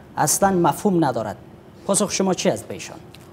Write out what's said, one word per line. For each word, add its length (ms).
اصلاً 340
مفهوم 540
ندارد. 320
پاسخ 240
شما 240
چی 160
است 180
به 60
ایشان؟ 220